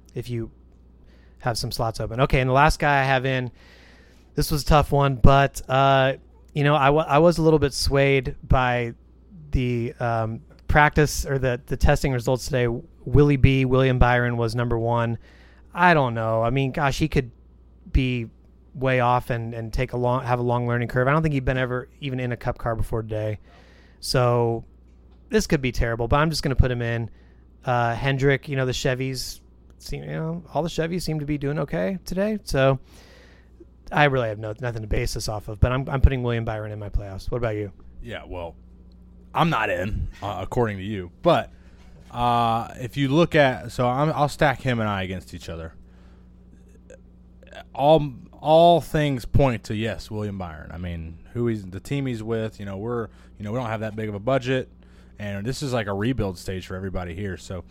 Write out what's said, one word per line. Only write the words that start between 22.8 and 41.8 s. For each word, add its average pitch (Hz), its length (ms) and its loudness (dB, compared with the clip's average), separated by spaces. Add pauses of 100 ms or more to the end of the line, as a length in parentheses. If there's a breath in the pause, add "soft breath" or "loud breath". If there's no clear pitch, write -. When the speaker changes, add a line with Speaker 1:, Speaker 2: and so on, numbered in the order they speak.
Speaker 1:
today. 107 340 -6 (640 soft breath)
So 120 640 0 (640)
this 214 160 2
could 151 160 2
be 127 100 0
terrible, 117 360 0
but 143 100 4
I'm 160 140 2
just 147 100 -4
gonna 139 140 -2
put 131 160 6
him 120 100 -2
in. 117 280 -2 (540 soft breath)
Uh, 120 300 2
Hendrick, 135 560 0
you 139 60 -4
know, 131 100 0
the 127 60 -2
Chevys 131 720 -4 (360)
seem, 143 260 -10
you 151 60 -12
know, 160 340 -6 (100)
all 147 100 0
the 170 60 -4
Chevys 165 340 -4
seem 156 160 -2
to 147 60 -6
be 147 120 -2
doing 143 220 -2
okay 175 440 -4
today. 202 400 -2
So 135 360 2 (1120 soft breath)
I 147 140 4
really 131 240 2
have 107 100 -8
no, 107 200 -6
nothing 117 220 -6
to 110 60 -10
base 113 260 -2
this 117 160 -6
off 107 200 -8
of, 107 100 -12
but 123 120 4
I'm, 131 160 -2
I'm 135 140 0
putting 131 220 4
William 117 220 -2
Byron 107 260 -8
in 104 80 -10
my 101 100 -10
playoffs. 98 400 -8
What 127 80 -4
about 117 180 -2
you? 104 160 -6 (300)
Speaker 2:
Yeah, 101 240 -12
well, 87 300 -12 (800)
I'm 156 140 4
not 110 200 0
in, 95 400 -2 (120)
uh, 98 200 -6
according 104 360 -2
to 92 60 -8
you, 95 280 -8 (100)
but, 139 300 0 (600 soft breath)